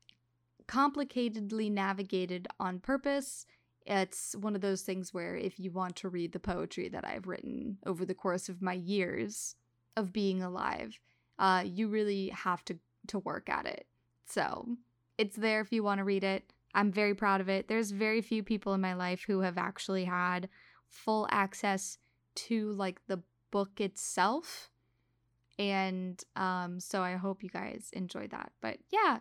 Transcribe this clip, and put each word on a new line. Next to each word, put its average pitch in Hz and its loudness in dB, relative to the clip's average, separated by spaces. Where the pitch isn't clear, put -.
complicatedly 226 2
navigated 190 0
on 185 -2
purpose. 277 -2
It's 196 0
one 208 0
of 196 -2
those 190 0
things 185 -4
where 175 -4
if 180 -4
you 185 -6
want 180 -4
to 190 -6
read 175 -2
the 185 -4
poetry 175 -4
that - -6
I've 185 -6
written - -6
over 180 -2
the 185 -2
course 185 -2
of 180 -10
my 185 0
years 190 -2
of 196 0
being 196 2
alive, 185 -4
uh, 185 6
you 202 0
really 202 2
have 180 -2
to, 170 -6
to 208 -2
work - -4
at - 0
it. - -6
So - -2
it's 208 0
there 214 4
if 208 -10
you 226 4
wanna 196 2
read 196 2
it. 196 0
I'm 202 6
very 208 4
proud 196 4
of 185 -2
it. 196 2
There's 220 2
very 214 2
few 220 0
people 202 0
in 190 4
my 185 2
life 180 -2
who 196 4
have 180 2
actually 185 0
had 180 0
full 220 2
access 196 0
to, 214 -2
like, 190 -4
the 185 -2
book 196 0
itself. 202 0
And, 190 0
um, 180 -2
so 190 -2
I 180 0
hope 190 -2
you 190 -8
guys 196 -8
enjoy - -6
that. - -8
But - -6
yeah, 359 4